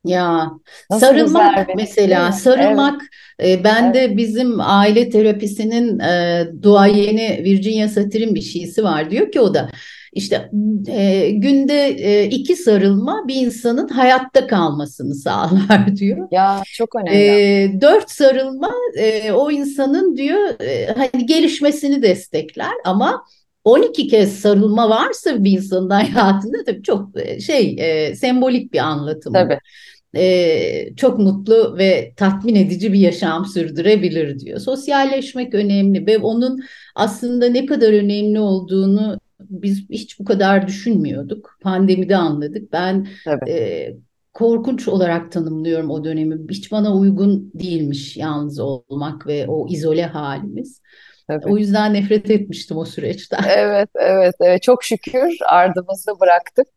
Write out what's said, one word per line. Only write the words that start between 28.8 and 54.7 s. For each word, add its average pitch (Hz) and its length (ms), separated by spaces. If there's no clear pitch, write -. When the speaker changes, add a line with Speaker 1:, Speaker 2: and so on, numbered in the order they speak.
Speaker 2:
Tabii. 175 260
Speaker 1:
E, 165 800
çok 214 220
mutlu 196 600
ve 185 380
tatmin 196 380
edici 190 380
bir 196 60
yaşam 175 480
sürdürebilir 165 920
diyor. - 220
Sosyalleşmek 269 920
önemli 202 520
ve 214 120
onun 247 420
aslında 240 540
ne 254 180
kadar 226 260
önemli 208 480
olduğunu 196 800
biz 196 500
hiç - 300
bu 202 40
kadar 196 420
düşünmüyorduk. 147 960
Pandemide 185 540
anladık. 151 560
Ben, 190 360
Speaker 2:
Tabii. 143 260
Speaker 1:
e, 85 420
korkunç 233 540
olarak 170 440
tanımlıyorum 160 580
o 151 140
dönemi. 156 320
Hiç 196 220
bana 208 240
uygun 196 580
değilmiş 156 640
yalnız 147 440
olmak 139 680
ve 147 220
o 151 200
izole 160 380
halimiz. 160 760
Speaker 2:
Tabii. 151 240
Speaker 1:
O 208 60
yüzden 208 360
nefret 208 360
etmiştim 202 460
o 165 80
süreçten. - 560
Speaker 2:
Evet, 208 380
evet, 190 460
evet. 180 220
Çok 247 220